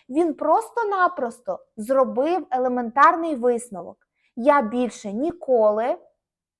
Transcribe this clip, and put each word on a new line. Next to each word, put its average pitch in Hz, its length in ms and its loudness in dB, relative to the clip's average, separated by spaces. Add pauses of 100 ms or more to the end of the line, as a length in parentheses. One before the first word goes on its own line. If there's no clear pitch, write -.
він 311 240 0
просто-напросто 349 1300 -2 (180)
зробив 262 760 0
елементарний 262 840 2
висновок: 226 640 -4 (380)
«Я 285 260 4
більше 220 520 -4
ніколи 247 840 0 (640)